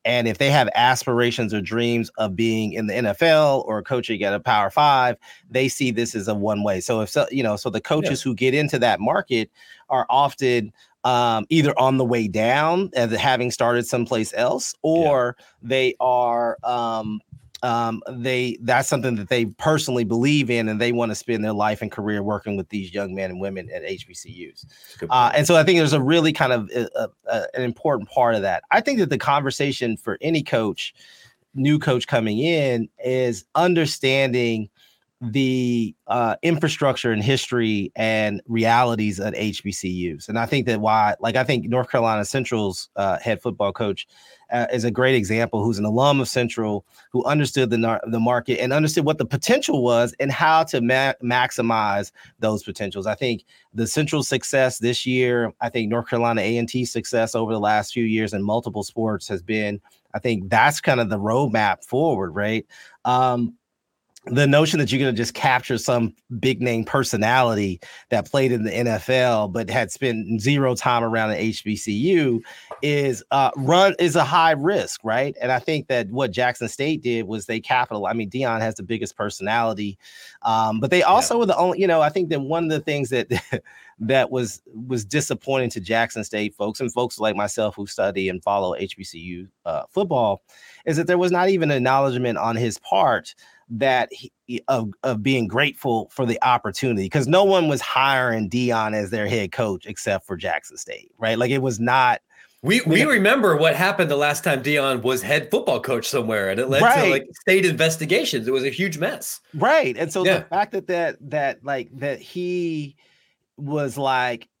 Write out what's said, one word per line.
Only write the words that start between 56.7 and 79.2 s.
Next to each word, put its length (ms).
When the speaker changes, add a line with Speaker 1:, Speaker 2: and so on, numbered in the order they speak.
Speaker 1:
success 500
over 200
the 40
last 360
few 100
years 300
in 80
multiple 400
sports 460
has 140
been, 380
I 60
think 320
that's 320
kind 180
of 80
the 100
roadmap 680
forward, 500
right? 320
Um, 480
the 160
notion 360
that 100
you're 80
gonna 140
just 220
capture 440
some 340
big 200
name 240
personality 960
that 200
played 220
in 140
the 100
N 140
F 200
L 380
but 240
had 220
spent 480
zero 340
time 300
around 260
an 60
H 260
B 140
C 160
U 500
is, 480
uh, 240
run, 460
is 160
a 80
high 260
risk, 540
right? 360
And 120
I 80
think 260
that 240
what 220
Jackson 340
State 380
did 240
was 180
they 140
capital-, 460
I 80
mean, 140
Deion 320
has 140
the 80
biggest 340
personality, 800